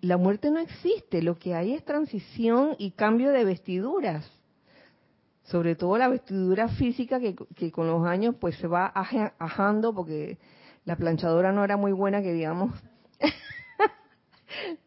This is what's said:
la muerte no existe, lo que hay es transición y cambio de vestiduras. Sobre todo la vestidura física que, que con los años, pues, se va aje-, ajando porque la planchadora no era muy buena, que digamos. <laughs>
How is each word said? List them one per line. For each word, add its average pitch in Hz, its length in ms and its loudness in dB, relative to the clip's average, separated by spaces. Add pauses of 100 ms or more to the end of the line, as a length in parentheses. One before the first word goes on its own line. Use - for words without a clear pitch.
la 180 160 2
muerte 202 320 2
no 320 100 2
existe, 330 600 -2
lo 170 160 0
que 180 160 -6
hay 175 180 -2
es 302 120 -6
transición 269 920 0
y 202 140 -6
cambio 233 380 2
de 254 140 4
vestiduras. 190 840 -2 (1160)
Sobre 165 300 0
todo 180 200 0
la 247 120 4
vestidura 196 600 0
física 247 520 -2
que, 202 160 -2 (180)
que 165 160 -6
con 165 160 -2
los 165 180 2
años, 196 360 0
pues, 175 160 -2
se - 100 -8
va 175 200 2
aje-, 202 520 -2
ajando 208 560 0
porque 156 440 -6 (460)
la 170 120 -4
planchadora 165 560 2
no 202 100 2
era 202 140 2
muy 202 160 0
buena, 196 300 0
que 185 100 -2
digamos. 170 400 -2 (480)
<laughs> - 680 -2 (960)